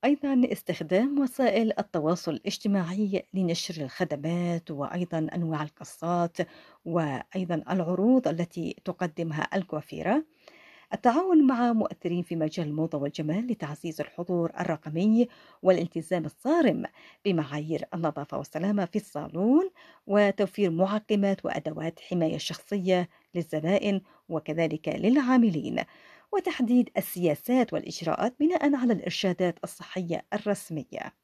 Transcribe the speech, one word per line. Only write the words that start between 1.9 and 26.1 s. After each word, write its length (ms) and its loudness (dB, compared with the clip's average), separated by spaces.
الاجتماعي 920 -2
لنشر 500 -2
الخدمات، 880 -4
وأيضًا 640 -4
أنواع 280 -2
القصات، 760 -4
وأيضًا 840 -2
العروض 580 2
التي 480 -4
تقدمها 720 -4
الكوافيرة. 680 -2
التعاون 540 4
مع 260 2
مؤثرين 500 -2
في 120 -6
مجال 320 -2
الموضة 300 -2
والجمال 500 -4
لتعزيز 540 -6
الحضور 580 -2
الرقمي 680 2
والالتزام 640 2
الصارم 580 2
بمعايير 680 -2
النظافة 440 -4
والسلامة 480 -2
في 100 -8
الصالون، 720 0
وتوفير 640 2
معقمات 760 0
وأدوات 540 -6
حماية 380 0
شخصية 720 -2
للزبائن 680 0
وكذلك 600 -2
للعاملين، 920 2